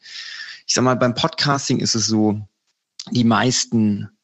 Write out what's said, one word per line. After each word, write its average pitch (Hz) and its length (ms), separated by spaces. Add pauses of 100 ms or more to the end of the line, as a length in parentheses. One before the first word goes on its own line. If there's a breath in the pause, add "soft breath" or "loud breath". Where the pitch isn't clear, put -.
(680 loud breath)
Ich - 80
sag 123 100
mal, 127 120
beim 123 180
Podcasting 139 640
ist - 160
es 113 100
so, 107 340 (680)
die 120 140
meisten 107 840 (160)